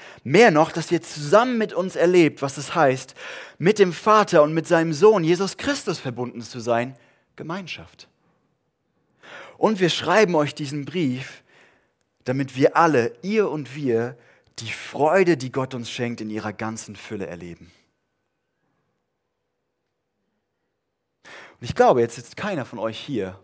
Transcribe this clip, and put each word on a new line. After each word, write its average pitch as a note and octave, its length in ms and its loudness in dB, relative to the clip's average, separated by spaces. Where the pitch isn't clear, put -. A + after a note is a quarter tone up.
„mehr G3 260 6
noch, D3+ 220 4
dass D#3+ 200 -4
ihr E3 100 0
zusammen G#3+ 560 2
mit G#3+ 140 -2
uns F3+ 240 -4
erlebt, E3+ 460 4
was C#3 160 -4
es C#3+ 160 -10
heißt, C3+ 400 0
mit F#3+ 180 2
dem F#3 160 4
Vater G#3 480 4
und D3+ 120 4
mit D#3+ 140 -2
seinem E3 260 2
Sohn F#3+ 300 6
Jesus F3+ 340 0
Christus C4+ 420 -6
verbunden A#2+ 420 -10
zu A#2+ 180 -14
sein,“ A#2+ 380 -2
Gemeinschaft. D#3 720 -14
„Und G#3 220 0
wir F3+ 100 4
schreiben F3+ 440 2
euch D3 220 0
diesen C#3+ 300 -8
Brief, C3 580 -6
damit C3 300 -4
wir C#3 200 2
alle, C#3+ 460 4
ihr G3 280 0
und C3+ 260 -8
wir, B2+ 420 -2
die A2 120 -10
Freude, E3+ 680 0
die B2+ 140 -8
Gott C3 220 -4
uns A#2 180 -10
schenkt, A#2+ 300 -6
in G#2+ 100 -10
ihrer G#2+ 220 -6
ganzen A2 420 -10
Fülle G2 320 -10
erleben.“ E2+ 440 -16
Und A#2+ 100 -12
ich - 60 -8
glaube, G3+ 260 4
jetzt A#2 140 0
sitzt - 200 -16
keiner F3+ 300 -6
von A2+ 140 -16
euch A2 200 -6
hier, F#2+ 440 -8